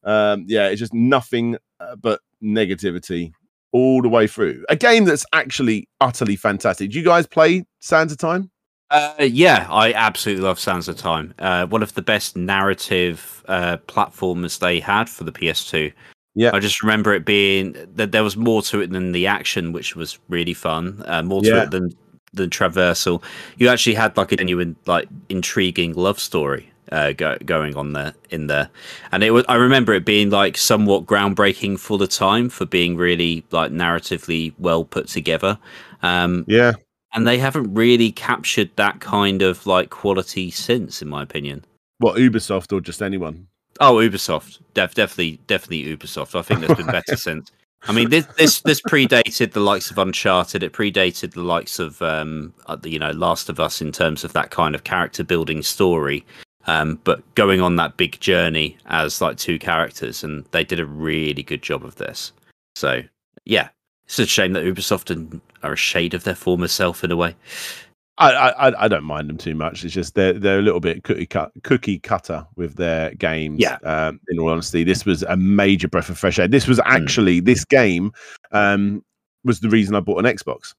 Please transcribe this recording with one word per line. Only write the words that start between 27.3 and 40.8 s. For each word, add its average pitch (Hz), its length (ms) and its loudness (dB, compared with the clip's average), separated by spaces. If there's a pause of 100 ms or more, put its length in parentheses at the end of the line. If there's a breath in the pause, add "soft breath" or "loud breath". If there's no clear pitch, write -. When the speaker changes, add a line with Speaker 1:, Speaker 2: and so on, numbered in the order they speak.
Speaker 2:
going 76 320 -2
on 73 180 -8
there, 73 200 -8 (160)
in 78 160 -6
there, 73 240 -2 (400 loud breath)
and 98 140 0
it 110 80 4
was, 120 160 6
I 123 80 4
remember 123 360 4
it 92 120 2
being, 104 260 4
like, 101 260 2
somewhat 104 480 2
groundbreaking 101 760 0
for 104 180 -4
the 98 80 2
time 107 420 2
for 101 160 -6
being 87 320 0
really, 85 540 0
like, 80 220 -2
narratively 82 880 -4
well 82 260 0
put - 240 -8
together. 85 500 -2 (460 loud breath)
Um, 90 420 0
Speaker 1:
Yeah. 117 280 4 (380)
Speaker 2:
and 113 140 0
they 123 120 4
haven't 135 360 -2
really 117 380 6
captured - 640 -2
that 101 240 0
kind 98 420 0
of, 92 240 0
like, 92 240 0
quality 92 640 -4
since, - 500 -4